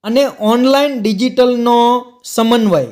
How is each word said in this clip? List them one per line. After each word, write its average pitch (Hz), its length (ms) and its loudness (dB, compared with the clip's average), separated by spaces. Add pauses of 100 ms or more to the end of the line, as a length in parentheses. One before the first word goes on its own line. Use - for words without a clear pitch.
અને 247 260 0 (100)
ઓનલાઈન 262 600 0
ડિજિટલનો 240 1040 0 (180)
સમન્વય. 220 680 0